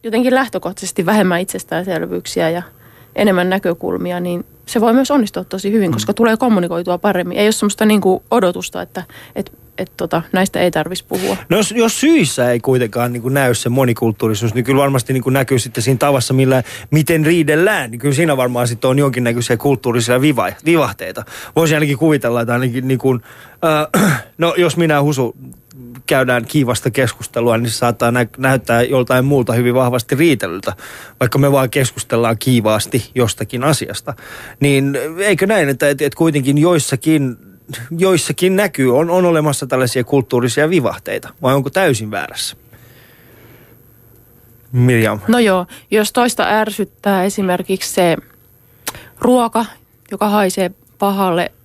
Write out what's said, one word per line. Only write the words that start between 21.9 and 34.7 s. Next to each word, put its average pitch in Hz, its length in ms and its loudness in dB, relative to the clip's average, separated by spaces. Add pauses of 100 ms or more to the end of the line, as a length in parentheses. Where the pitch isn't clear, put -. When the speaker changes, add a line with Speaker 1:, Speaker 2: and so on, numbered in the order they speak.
Speaker 3:
kuvitella, 120 440 2
että 117 120 -2
ainakin, 127 340 -2
niinku, 127 320 0 (840)
äh, 147 240 0
<clears throat> - 100 -20
no, 165 200 0
jos 175 200 2
minä 160 160 2
ja 147 80 2
Husu 135 340 0 (720)
käydään 127 380 2
kiivasta 123 460 0
keskustelua, 120 680 -2
niin 117 120 -2
se - 80 -6
saattaa 120 340 0
nä-, 120 160 0 (100)
näyttää 131 440 0
joltain 127 440 0
muulta 135 280 2
hyvin 120 220 2
vahvasti 127 400 0
riitelyltä, 104 580 0 (460)
vaikka 127 200 0
me 139 120 4
vaan 131 180 2
keskustellaan 117 720 -2
kiivaasti 110 760 0
jostakin 123 480 -2
asiasta. 139 500 -4 (460)
Niin 139 380 2 (220)